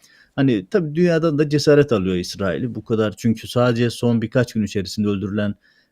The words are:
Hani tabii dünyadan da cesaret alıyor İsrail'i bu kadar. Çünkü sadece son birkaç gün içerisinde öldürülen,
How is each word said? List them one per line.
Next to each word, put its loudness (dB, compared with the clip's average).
Hani 0
tabii -2
dünyadan 2
da 2
cesaret 4
alıyor 0
İsrail'i -4
bu -10
kadar. -2
Çünkü -2
sadece 2
son 0
birkaç -2
gün -2
içerisinde -4
öldürülen, -2